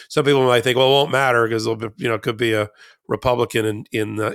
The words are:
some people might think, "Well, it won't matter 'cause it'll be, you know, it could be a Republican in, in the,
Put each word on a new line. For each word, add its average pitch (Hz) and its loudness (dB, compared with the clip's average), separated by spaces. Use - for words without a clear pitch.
some - -2
people 139 4
might 123 4
think, 123 0
"Well, 131 4
it 135 6
won't 139 2
matter 127 2
'cause 113 -4
it'll 113 -2
be, 110 -8
you 127 -4
know, 113 -2
it 101 -6
could 107 -6
be 113 -2
a 107 -2
Republican 117 -2
in, 107 -6
in 107 -4
the, 107 -4